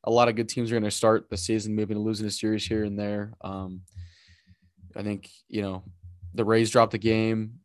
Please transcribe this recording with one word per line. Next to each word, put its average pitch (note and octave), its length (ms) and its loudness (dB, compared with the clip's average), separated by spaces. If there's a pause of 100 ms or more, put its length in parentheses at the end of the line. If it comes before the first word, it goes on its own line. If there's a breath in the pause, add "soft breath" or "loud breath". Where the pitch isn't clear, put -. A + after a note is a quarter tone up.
a A2+ 80 -4
lot A#2+ 180 6
of A2 80 0
good A2+ 120 -2
teams A#2 220 -4
are A#2+ 40 0
gonna G#2+ 160 0
start A2 400 2
the G#2 80 -6
season, G#2+ 360 -2
maybe G#2+ 200 -2
losing G#2+ 320 -4
a G2+ 40 -4
series G#2+ 360 -2
here G#2+ 180 -2
and G2+ 140 -4
there. G#2 420 -6
Um, F#2+ 420 -10 (1120 soft breath)
I G2+ 80 -8
think, G2+ 280 -8 (180)
you G#2+ 140 -4
know, F#2+ 220 -6 (500)
the A#2 100 0
Rays A2+ 240 4
dropped A2+ 240 6
a A2+ 60 -4
game, A2 680 0